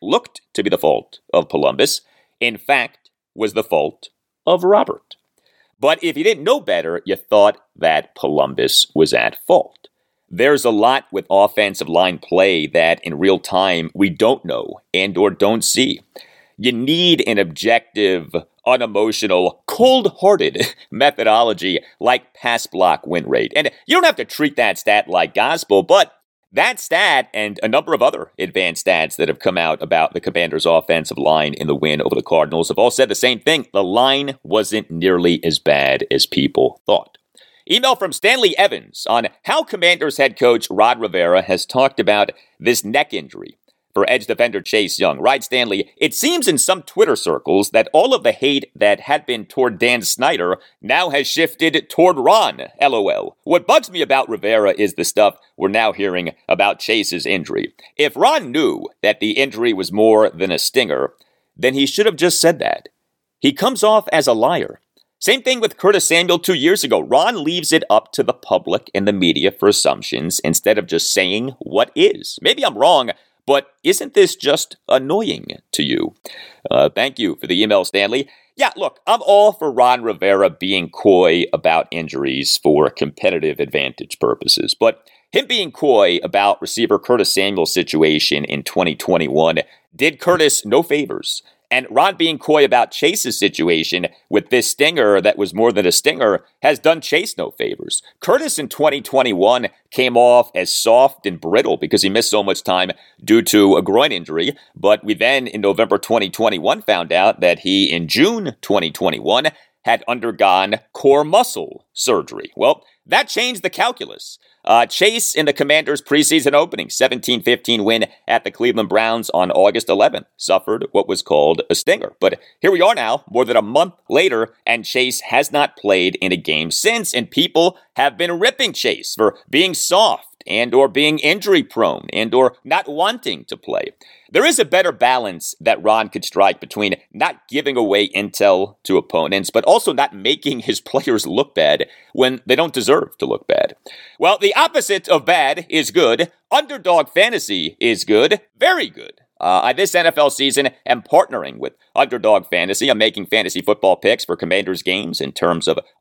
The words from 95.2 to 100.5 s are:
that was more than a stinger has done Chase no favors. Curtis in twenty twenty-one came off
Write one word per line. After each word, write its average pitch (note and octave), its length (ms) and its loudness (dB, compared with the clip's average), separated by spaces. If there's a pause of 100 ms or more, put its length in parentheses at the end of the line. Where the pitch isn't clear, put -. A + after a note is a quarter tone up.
that G#2 160 0
was G2 160 -4
more A2+ 180 2
than G2 140 0
a F2 60 2
stinger B2 520 0 (200)
has C3+ 160 0
done D#3+ 200 2
Chase F3 380 -4
no D#2 140 -8
favors. - 500 -8 (200)
Curtis D4 360 0
in C#3+ 120 -8
twenty C#3+ 320 -2
twenty-one A#2 640 0 (240)
came B2 260 0
off A#2+ 380 6